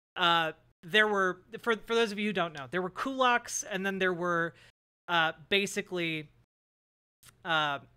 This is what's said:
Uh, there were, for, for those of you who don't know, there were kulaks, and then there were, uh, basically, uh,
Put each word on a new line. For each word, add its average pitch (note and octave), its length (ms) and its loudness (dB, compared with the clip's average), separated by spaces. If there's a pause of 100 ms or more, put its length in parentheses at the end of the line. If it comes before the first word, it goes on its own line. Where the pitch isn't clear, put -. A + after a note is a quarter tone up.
(180)
Uh, E3+ 360 2 (280)
there G#3+ 280 4
were, F#3 320 0 (200)
for, A#3 140 2 (100)
for A#3 80 -4
those A3+ 200 2
of G3 40 -8
you G#3 100 -2
who G#3 60 -2
don't E3+ 200 -2
know, C#3 180 -12
there F3+ 100 0
were F#3 80 -4
kulaks, B3 800 0
and F#3 160 -4
then F#3+ 140 -2
there F#3 140 2
were, E3+ 420 -2 (540)
uh, E3 240 2 (160)
basically, F3+ 800 -2 (1120)
uh, D3+ 360 0 (180)